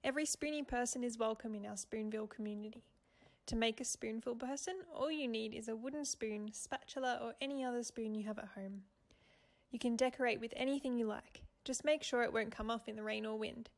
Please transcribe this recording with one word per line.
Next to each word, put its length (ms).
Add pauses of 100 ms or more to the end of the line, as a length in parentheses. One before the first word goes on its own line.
Every 220
Spoonie 420
person 380
is 140
welcome 360
in 120
our 80
Spoonville 560
community. 520 (640)
To 80
make 260
a 20
Spoonful 520
person, 400 (200)
all 140
you 180
need 240
is 160
a 80
wooden 300
spoon, 480
spatula, 680
or 200
any 200
other 200
spoon 320
you 100
have 140
at 160
home. 300 (880)
You 80
can 180
decorate 440
with 160
anything 400
you 100
like. 360 (200)
Just 220
make 180
sure 200
it 100
won't 180
come 200
off 180
in 80
the 60
rain 240
or 120
wind. 400